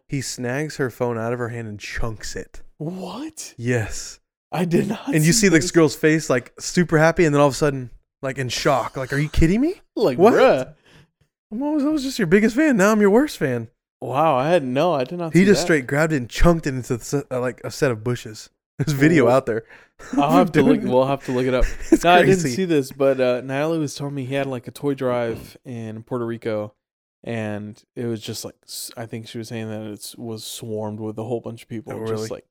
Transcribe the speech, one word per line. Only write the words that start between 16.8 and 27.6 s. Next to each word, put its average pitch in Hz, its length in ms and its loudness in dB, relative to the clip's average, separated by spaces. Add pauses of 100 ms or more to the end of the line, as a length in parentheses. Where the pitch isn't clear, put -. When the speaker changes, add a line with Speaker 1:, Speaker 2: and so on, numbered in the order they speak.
Speaker 1:
the 110 60 -12
se-, 143 280 -4
uh, 127 80 -4
like, 123 240 -6
a - 80 -10
set 143 200 0
of 107 120 -6
bushes. 117 460 -6 (280)
There's 147 140 -2
video 143 360 4
Speaker 2:
Ooh. - 20 6
Speaker 1:
out 131 160 4
there. 113 180 -4 (260)
<laughs> - 280 -8
Speaker 2:
I'll 285 140 2
have 180 220 6
to 151 100 6
look, - 180 4
Speaker 1:
Dude. 123 80 -2
Speaker 2:
we'll 127 160 4
have 139 200 -2
to 139 60 -6
look 127 140 0
it 127 80 0
up. 127 120 4 (120)
Speaker 1:
<laughs> - 140 0
It's - 120 4
Speaker 2:
No, 170 80 6
I 175 120 8
didn't 185 180 4
Speaker 1:
crazy. 139 140 -2
Speaker 2:
see 190 100 0
this, 147 260 2
but, 135 300 2
uh, 123 200 2
Natalie 147 380 -2
was 147 160 -4
telling 143 200 -8
me 135 100 -6
he 127 100 -6
had, 139 120 -2
like, 131 200 -8
a - 40 -14
toy 143 240 -4
drive 123 680 -4
in 113 400 -12
Puerto 123 220 -6
Rico, 110 480 -6 (500)
and 107 600 -8 (120)